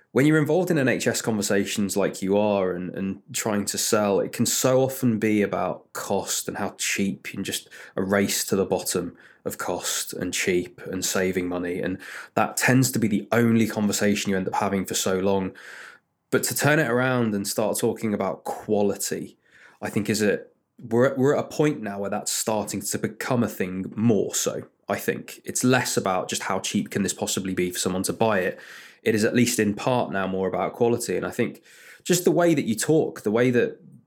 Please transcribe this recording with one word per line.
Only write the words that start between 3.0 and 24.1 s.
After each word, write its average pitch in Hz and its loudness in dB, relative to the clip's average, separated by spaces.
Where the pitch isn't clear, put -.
trying 104 -2
to - -4
sell, 104 2
it - -4
can 120 0
so 131 2
often 127 0
be 107 2
about 92 -2
cost - -4
and - -8
how 101 -6
cheap - -4
and 98 -8
just - -6
a - -2
race 101 0
to - -2
the 95 2
bottom, 87 -4
of - -6
cost - -6
and 90 -6
cheap - -2
and 95 -6
saving 92 0
money. 87 -4
And 92 -4
that 107 0
tends 127 4
to 120 -4
be 113 2
the 104 0
only 113 4
conversation 104 0
you 95 0
end 92 -2
up - -4
having 98 0
for - -6
so 95 0
long. 95 0
But - 2
to - -4
turn 151 4
it 139 2
around 123 2
and 101 -4
start 104 -2
talking 110 -2
about 95 -4
quality, - -2
I 104 -6
think 104 -2
is 104 0
a, 98 2
we're, 120 2
we're 127 4
at 110 0
a - -14
point 151 0
now 101 -6
where 98 -4
that's 104 -4
starting 104 -2
to - -6
become - -2
a 104 0
thing 92 -6
more 107 2